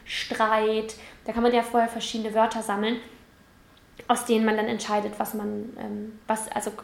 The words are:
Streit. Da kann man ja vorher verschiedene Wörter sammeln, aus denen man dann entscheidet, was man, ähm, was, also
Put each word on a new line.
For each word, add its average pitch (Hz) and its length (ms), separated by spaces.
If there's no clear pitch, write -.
Streit. 220 880
Da 220 80
kann 233 100
man 240 100
ja 233 80
vorher 233 280
verschiedene 220 440
Wörter 226 300
sammeln, 214 340
aus 233 180
denen 220 200
man 214 100
dann 214 120
entscheidet, 208 500
was - 160
man, 214 440
ähm, 214 480
was, 220 280
also 208 180